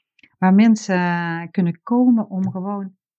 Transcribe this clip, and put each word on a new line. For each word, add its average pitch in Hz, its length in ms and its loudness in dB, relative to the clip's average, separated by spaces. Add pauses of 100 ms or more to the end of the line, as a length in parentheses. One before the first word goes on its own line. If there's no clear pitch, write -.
(380)
waar 185 160 2
mensen 175 960 0
kunnen 170 320 -4
komen 240 460 0
om 190 220 -4
gewoon 190 440 -10 (240)